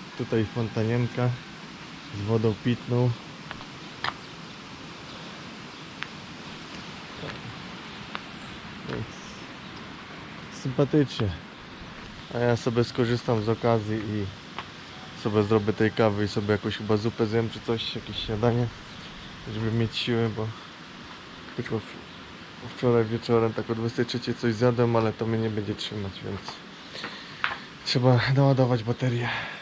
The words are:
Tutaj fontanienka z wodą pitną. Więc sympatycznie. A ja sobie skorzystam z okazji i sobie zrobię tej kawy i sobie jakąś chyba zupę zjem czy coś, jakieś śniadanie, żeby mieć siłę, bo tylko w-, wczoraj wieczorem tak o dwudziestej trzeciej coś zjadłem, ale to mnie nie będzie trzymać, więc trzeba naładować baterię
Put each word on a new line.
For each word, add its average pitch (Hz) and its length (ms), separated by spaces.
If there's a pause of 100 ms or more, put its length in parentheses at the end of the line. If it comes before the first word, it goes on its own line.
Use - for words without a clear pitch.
(180)
Tutaj 113 280
fontanienka 117 840 (880)
z 101 40
wodą 110 320 (100)
pitną. 123 480 (4000)
Więc 117 160 (1600)
sympatycznie. 135 680 (1040)
A 123 40
ja 120 200
sobie 120 260
skorzystam 117 600
z 110 60
okazji 110 460
i 104 300 (1000)
sobie 107 200
zrobię 104 300
tej 110 180
kawy 104 340
i - 20
sobie 101 240
jakąś 107 260
chyba 107 200
zupę 113 280
zjem 113 240
czy 107 100
coś, - 360
jakieś 104 300
śniadanie, 120 420 (840)
żeby 110 180
mieć 113 260
siłę, 113 400
bo 110 100 (1160)
tylko 113 160
w-, - 960
wczoraj 120 280
wieczorem 113 480
tak - 160
o 117 60
dwudziestej 117 300
trzeciej 120 300
coś 120 180
zjadłem, 117 420
ale 113 180
to 113 120
mnie 113 140
nie 113 100
będzie 104 260
trzymać, 98 360 (140)
więc 98 140 (1500)
trzeba 127 340 (160)
naładować 127 480
baterię 120 460 (320)